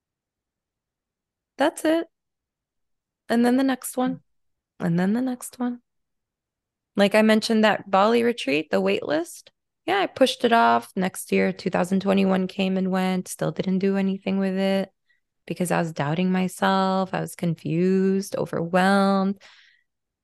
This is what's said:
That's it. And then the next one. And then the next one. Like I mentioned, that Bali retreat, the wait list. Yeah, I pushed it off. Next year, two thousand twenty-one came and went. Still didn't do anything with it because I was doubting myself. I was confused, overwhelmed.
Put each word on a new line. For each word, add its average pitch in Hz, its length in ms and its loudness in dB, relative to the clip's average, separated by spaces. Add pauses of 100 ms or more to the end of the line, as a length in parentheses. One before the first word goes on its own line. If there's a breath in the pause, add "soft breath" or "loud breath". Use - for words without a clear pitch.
(1600)
That's - 260 -2
it. 330 220 0 (1200)
And 233 160 2
then 247 120 4
the 269 80 2
next 262 320 -4
one. 254 240 -4 (600)
And 175 180 0
then 190 140 2
the 240 80 0
next 254 380 -8
one. 240 220 -6 (1160)
Like 202 180 2
I 214 80 6
mentioned, 220 420 4
that 202 260 0
Bali 220 320 4
retreat, 269 480 -2
the 196 100 0
wait 196 260 -2
list. - 440 -6 (360)
Yeah, 381 120 0
I 359 80 0
pushed - 380 0
it 233 80 4
off. 233 420 2
Next - 380 -4
year, 190 200 2
two 185 180 -6
thousand 180 300 0
twenty-one 190 460 2
came 190 300 -2
and 190 140 -2
went. 185 380 -2
Still - 220 -4
didn't 185 300 -2
do 196 160 0
anything 196 420 -2
with 190 180 -2
it 190 340 0 (560)
because 175 240 -4
I 170 80 2
was 165 140 -2
doubting 165 380 -2
myself. 190 840 0
I 165 60 -2
was 165 140 -8
confused, 185 1000 0
overwhelmed. 190 1040 0 (840 soft breath)